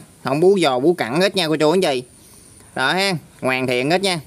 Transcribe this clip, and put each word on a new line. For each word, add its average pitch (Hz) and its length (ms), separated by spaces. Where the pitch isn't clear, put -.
không 139 160
bú 190 220
giò 131 160
bú 160 160
cẳng 131 260
hết 196 160
nha 170 120
cô 156 80
chú 151 140
anh 185 100
chị. 139 220
Đó 135 180
ha, 190 200
hoàn 131 260
thiện 127 240
hết 185 120
nha. 180 240